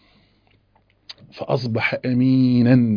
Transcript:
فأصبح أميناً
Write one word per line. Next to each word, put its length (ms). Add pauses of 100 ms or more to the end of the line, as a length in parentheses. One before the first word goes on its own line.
(1300)
فأصبح 720
أميناً 720 (220)